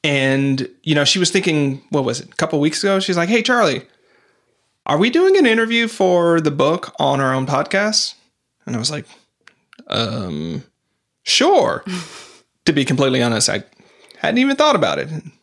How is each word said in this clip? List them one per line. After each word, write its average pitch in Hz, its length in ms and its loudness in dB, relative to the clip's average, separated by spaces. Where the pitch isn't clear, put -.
And, 135 640 0
you 156 100 0
know, 147 100 2
she 151 140 0
was 175 140 0
thinking, 151 580 0
what 139 140 0
was 120 160 -4
it, - 100 -18
a - 60 -12
couple 156 240 -2
weeks 151 240 -2
ago? 196 160 2
She's 190 160 -2
like, 170 120 0
"Hey, 226 140 2
Charlie, 220 400 0
are 147 100 0
we 214 140 2
doing 381 260 4
an 370 80 4
interview 226 440 2
for 175 520 2
the 151 120 0
book 147 480 -2
on 139 200 0
our 131 140 0
own 131 140 -2
podcast?" 147 640 -2
And 117 120 -6
I - 20 -4
was 143 140 -4
like, 147 140 -10
"Um, 92 760 -6
sure." - 640 2
<laughs> 180 60 -8
To 165 60 4
be 143 120 2
completely 131 360 0
honest, 117 280 0
I - 160 -4
hadn't 226 200 0
even 269 160 2
thought 294 220 2
about 85 240 0
it. 67 80 -8